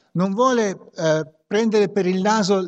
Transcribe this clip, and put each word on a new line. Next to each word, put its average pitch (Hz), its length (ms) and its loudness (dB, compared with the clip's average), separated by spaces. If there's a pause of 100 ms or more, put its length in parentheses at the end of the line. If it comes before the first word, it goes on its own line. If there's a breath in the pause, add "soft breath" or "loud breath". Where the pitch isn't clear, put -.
(120)
non 190 220 -2
vuole, 233 440 0 (180)
eh, 156 300 0 (200)
prendere 214 420 0
per 202 160 -2
il 185 160 -2
naso 202 480 0